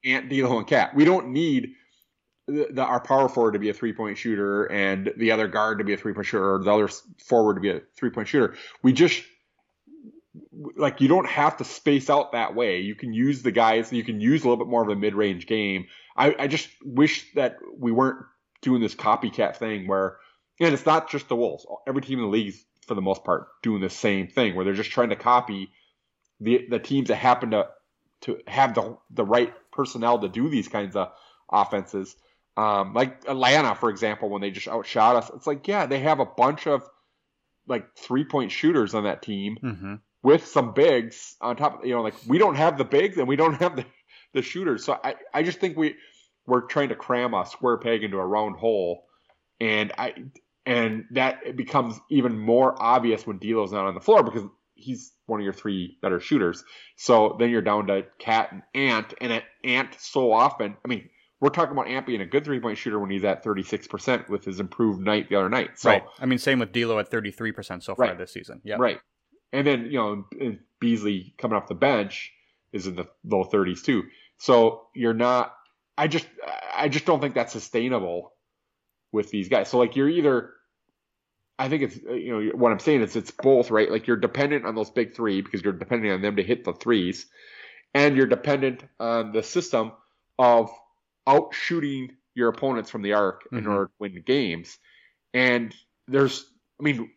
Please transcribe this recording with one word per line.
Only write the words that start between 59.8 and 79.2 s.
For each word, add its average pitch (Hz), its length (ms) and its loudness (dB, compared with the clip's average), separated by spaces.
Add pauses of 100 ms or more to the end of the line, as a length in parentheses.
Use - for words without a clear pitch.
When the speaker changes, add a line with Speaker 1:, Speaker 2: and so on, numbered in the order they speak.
Speaker 1:
so 127 320 0
often, 110 520 2
I - 40 -10
mean, 117 220 -6 (300)
we're 143 100 4
talking 147 220 -2
about 143 160 -4
Ant 127 180 -6
being 117 160 -4
a 92 40 -6
good 131 180 0
three-point 123 340 -6
shooter 107 220 -4
when 98 100 -6
he's 98 140 -4
at 95 200 0
thirty-six 101 440 -6
percent 117 420 -4
with 98 140 -6
his 95 160 -10
improved 101 400 -2
night 104 300 -2
the 101 80 2
other 95 120 2
night. 113 300 -4
So - 100 2
Speaker 2:
Right. - 140 4 (160)
I 135 60 -6
mean, 127 120 0
same 131 220 0
with 104 140 -4
D'Lo 113 260 0
at 101 100 -4
thirty-three 110 440 -6
percent 92 300 -12
so 95 120 -8
far 123 120 2
Speaker 1:
Right. 90 100 -6
Speaker 2:
this 90 160 -12
season. - 300 -16
Yeah. 104 140 -6
Speaker 1:
Right. 117 220 0 (540)
And 139 120 0
then, 131 200 0
you 135 140 -4
know, 104 260 -4 (140)
and 120 200 -6 (200)
Beasley 104 580 -2
coming 110 200 -2
off 98 100 -6
the - 80 -8
bench 107 580 -2 (400)
is 95 140 -8
in 90 80 -8
the 87 120 -8 (160)
low 98 220 0
thirties 92 360 0
too. 110 220 0 (340)
So 117 560 4
you're 117 200 0
not, 123 420 0 (420)
I 151 100 0
just, 156 200 -4 (480)
I 151 140 0
just 143 160 -4
don't 156 160 2
think 143 140 -4
that's 117 180 -4
sustainable 110 800 -4 (800)
with 107 180 -2